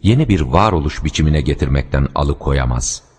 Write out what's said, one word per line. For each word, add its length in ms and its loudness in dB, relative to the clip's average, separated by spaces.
yeni 280 2
bir 120 2
varoluş 640 0
biçimine 380 0
getirmekten 720 -2
alıkoyamaz. 880 -2